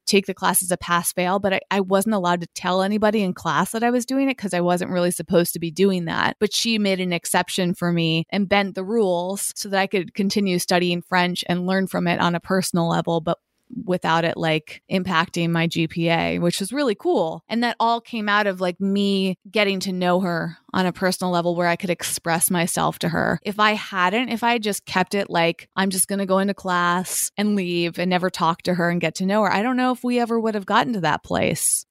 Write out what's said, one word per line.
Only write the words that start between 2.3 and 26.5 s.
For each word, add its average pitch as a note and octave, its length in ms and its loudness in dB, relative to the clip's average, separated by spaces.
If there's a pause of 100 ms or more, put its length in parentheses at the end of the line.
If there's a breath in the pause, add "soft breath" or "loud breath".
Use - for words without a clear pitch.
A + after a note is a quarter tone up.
to E3+ 140 -8
tell F#3 260 0
anybody G#3 400 2
in F#3 120 0
class E3 380 0
that A3+ 120 -4
I A#3+ 80 2
was B3 140 0
doing C4+ 240 0
it B3+ 80 -4
'cause F#3+ 160 -6
I F3 80 0
wasn't F3 300 0
really F3+ 200 0
supposed E3+ 420 2
to E3+ 60 -6
be E3+ 100 -4
doing F3+ 360 2
that. - 340 0
But G#3 140 0
she A3+ 260 0
made F#3+ 220 2
an F3+ 100 -2
exception F3+ 600 0
for F3 180 -2
me E3 380 0
and G3 180 -2
bent G3 280 0
the F#3 80 -6
rules F#3+ 720 -2
so - 120 -10
that G3 120 0
I G3 80 0
could G3 260 -4
continue G3 460 0
studying F3 420 0
French F3+ 480 -2
and F3+ 160 0
learn F#3+ 220 0
from F3+ 200 -2
it - 140 0
on F3 140 0
a E3+ 40 -2
personal F3+ 480 0
level, E3+ 320 0
but E3 200 -4 (460)
without E3+ 400 0
it, - 120 -2
like, D#3+ 440 -4 (100)
impacting F3 580 0
my E3 180 2
G E3 200 -2
P E3 220 -2
A, E3+ 300 0
which E3+ 200 0
was G3 140 -6
really C4 220 0
cool. F3+ 520 -2
And A#3 160 -2
that A#3+ 160 -2
all A#3 220 2
came G#3+ 280 -6
out G#3 180 4
of, F#3 140 -2
like, F3+ 180 -2
me G3 580 0 (120)
getting G3 320 0
to F#3+ 100 -4
know F3+ 300 2
her E3+ 360 -4 (160)
on F#3 140 2
a F3 60 -2
personal F3+ 380 -2
level F3 240 0
where F3 120 0
I E3+ 80 2
could F3 160 -4
express - 580 -2
myself E3+ 500 0
to E3+ 100 -2
her. E3+ 340 0
If G#3 160 -6
I G#3+ 140 4
hadn't, G3+ 560 -2
if A3+ 140 -4
I A#3 100 2
had A#3 100 -2
just G#3 220 -4
kept - 280 -2
it G3+ 160 -2
like, E3+ 460 0
"I'm G3 160 0
just F#3+ 160 -2
gonna G3 180 -2
go F#3+ 140 2
into G3 160 0